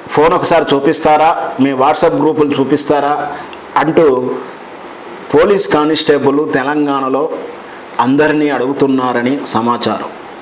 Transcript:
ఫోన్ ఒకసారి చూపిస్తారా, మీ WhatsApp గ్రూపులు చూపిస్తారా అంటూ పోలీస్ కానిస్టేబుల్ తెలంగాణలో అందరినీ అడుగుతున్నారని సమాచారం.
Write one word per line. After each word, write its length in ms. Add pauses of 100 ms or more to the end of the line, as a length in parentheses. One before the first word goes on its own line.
ఫోన్ 260
ఒకసారి 420
చూపిస్తారా, 840
మీ 120
WhatsApp 460
గ్రూపులు 420
చూపిస్తారా 720 (460)
అంటూ 540 (1040)
పోలీస్ 380
కానిస్టేబుల్ 800
తెలంగాణలో 760 (720)
అందరినీ 500
అడుగుతున్నారని 960
సమాచారం. 640 (320)